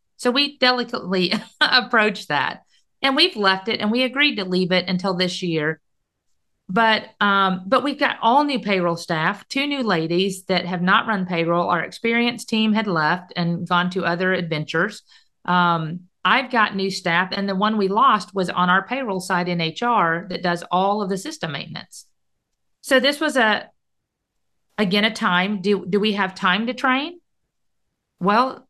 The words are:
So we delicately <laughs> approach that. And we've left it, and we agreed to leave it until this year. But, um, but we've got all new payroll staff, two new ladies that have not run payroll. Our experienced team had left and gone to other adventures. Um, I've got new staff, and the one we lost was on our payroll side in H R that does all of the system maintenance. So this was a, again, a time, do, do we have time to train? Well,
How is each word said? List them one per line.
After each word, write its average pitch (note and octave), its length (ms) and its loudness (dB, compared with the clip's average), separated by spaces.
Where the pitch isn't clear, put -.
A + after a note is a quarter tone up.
So B3 140 -2
we C#4+ 280 0
delicately A#3 760 0
<laughs> - 120 -8
approach A#3 680 2
that. D3 340 -2
And C4+ 160 0
we've F4 180 2
left F#3+ 320 2
it, A3 140 -2
and G#3+ 100 0
we B3 120 2
agreed C4 340 0
to F#3+ 80 -4
leave F3+ 260 0
it F3+ 160 0
until F#3+ 260 -2
this F3+ 300 -4
year. D#3+ 380 -2
But, A3 400 2
um, G3 480 2
but A#3+ 160 2
we've C#4+ 160 -2
got C#4 220 0
all C4+ 240 4
new C#4 140 -2
payroll F3+ 360 0
staff, E3+ 540 -2
two C#4 180 -2
new C#4 160 -2
ladies F3+ 600 0
that F3+ 200 -2
have F3 160 -4
not G3 240 4
run G3 200 -2
payroll. E3+ 440 0
Our E3 120 0
experienced A#3 640 -2
team A3 240 2
had G#3+ 160 0
left E3+ 480 0
and E3+ 320 -2
gone F3+ 220 2
to F#3 160 -4
other F3 280 0
adventures. E3 680 -2
Um, F3 640 0
I've B3 260 2
got G#3 280 2
new G3 120 -2
staff, F3+ 440 0
and G3 160 -4
the F#3+ 80 -2
one G#3+ 180 0
we G3 140 0
lost G#3+ 440 2
was F#3 160 -2
on F3+ 200 2
our F#3+ 180 4
payroll A#3+ 320 -4
side F3+ 300 -2
in F3 100 -2
H D#3+ 240 -4
R F3+ 460 2
that F3+ 120 -8
does F3 300 -2
all G3 300 2
of F#3+ 80 -4
the F#3+ 80 -4
system G3 340 -8
maintenance. - 540 -12
So C4 220 2
this C#4+ 180 0
was D4 160 -2
a, A3 340 2
again, G#3 260 2
a A3 100 2
time, G3 480 0
do, G3+ 240 0
do F#3+ 140 0
we G#3+ 140 2
have F#3+ 220 -2
time G3+ 320 0
to B3 60 -2
train? C4+ 460 -2
Well, A3 500 0